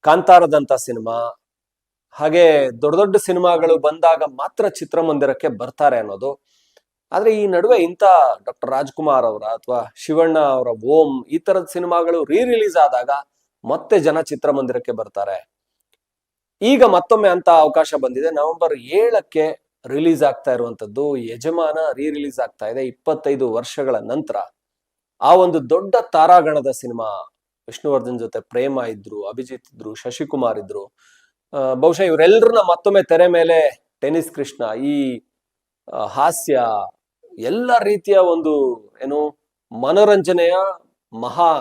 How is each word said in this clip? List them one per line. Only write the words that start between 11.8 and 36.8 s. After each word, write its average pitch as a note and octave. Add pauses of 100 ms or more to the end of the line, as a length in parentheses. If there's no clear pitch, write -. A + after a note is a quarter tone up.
ರೀ E3+
ರಿಲೀಸ್ G#3+
ಆದಾಗ C3 (540)
ಮತ್ತೆ D#3
ಜನ D#3
ಚಿತ್ರಮಂದಿರಕ್ಕೆ C3+
ಬರ್ತಾರೆ. G2+ (1120)
ಈಗ B3
ಮತ್ತೊಮ್ಮೆ G#3
ಅಂತ F3+
ಅವಕಾಶ D#3
ಬಂದಿದೆ. C3
ನವೆಂಬರ್ D#3+
ಏಳಕ್ಕೆ D#3+ (140)
ರಿಲೀಸ್ D3
ಆಗ್ತಾ C#3
ಇರುವಂತದ್ದು A#2+
ಯಜಮಾನ D3+ (140)
ರೀ C#3
ರಿಲೀಸ್ D3
ಆಗ್ತಾ A2+
ಇದೆ C3
ಇಪ್ಪತ್ತೈದು C3+
ವರ್ಷಗಳ B2
ನಂತರ. A2+ (840)
ಆ D3+
ಒಂದು E3
ದೊಡ್ಡ F#3+ (180)
ತಾರಾಗಣದ D#3
ಸಿನಿಮಾ, A#2 (600)
ವಿಷ್ಣುವರ್ಧನ್ B2
ಜೊತೆ A2+
ಪ್ರೇಮ C3
ಇದ್ರು, G#2+
ಅಭಿಜಿತ್ B2+
ಇದ್ರು, A2
ಶಶಿಕುಮಾರ್ B2
ಇದ್ರು, G2+ (600)
ಆ, C3+
ಬಹುಶಃ D#3
ಇವರೆಲ್ಲರನ್ನ G3
ಮತ್ತೊಮ್ಮೆ F#3+
ತೆರೆ E3
ಮೇಲೆ E3 (420)
ಟೆನ್ನಿಸ್ D#3+
ಕೃಷ್ಣ A#2
ಈ, C#3 (720)
ಆ, A2+
ಹಾಸ್ಯ, C#3+ (760)